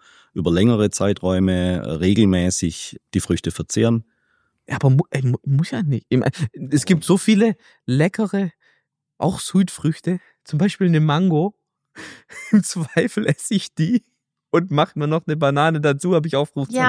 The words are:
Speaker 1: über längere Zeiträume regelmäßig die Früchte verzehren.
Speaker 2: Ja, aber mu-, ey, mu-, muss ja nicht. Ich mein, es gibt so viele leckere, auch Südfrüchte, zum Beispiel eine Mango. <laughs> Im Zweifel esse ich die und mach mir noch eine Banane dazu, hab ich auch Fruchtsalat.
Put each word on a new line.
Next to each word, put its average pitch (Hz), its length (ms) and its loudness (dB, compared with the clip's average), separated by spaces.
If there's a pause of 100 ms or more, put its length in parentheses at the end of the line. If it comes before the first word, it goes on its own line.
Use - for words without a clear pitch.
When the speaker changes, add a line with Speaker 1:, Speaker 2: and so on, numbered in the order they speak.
(340)
Speaker 1:
über 85 180 -2
längere 104 400 2
Zeiträume 92 1080 -2
regelmäßig 92 1000 0 (160)
die 98 60 2
Früchte - 280 -4
verzehren. 113 560 -2 (640)
Speaker 2:
Ja, 135 60 -6
aber 131 160 4
mu-, 131 180 4
ey, 135 140 -4
mu-, 123 200 -2
muss 139 280 0
ja 226 100 -4
nicht. 143 280 -2
Ich 127 100 2
mein, - 100 0 (400)
es 147 160 0
gibt 170 180 2
so 190 140 2
viele 220 380 2 (320)
leckere, 175 640 -2 (680)
auch 190 220 -2
Südfrüchte, 180 800 -2 (240)
zum 151 160 -4
Beispiel 190 280 0
eine 160 120 4
Mango. 160 560 2 (380)
<laughs> - 580 -14
Im 208 120 4
Zweifel - 640 -2
esse - 300 -2
ich - 200 -4
die 196 300 0 (440)
und 170 220 0
mach 147 240 0
mir 147 120 -2
noch 160 200 -2
eine 151 80 -2
Banane 151 460 0
dazu, 151 340 0
hab 156 100 2
ich 151 120 -2
auch 147 100 0
Fruchtsalat. 214 420 -4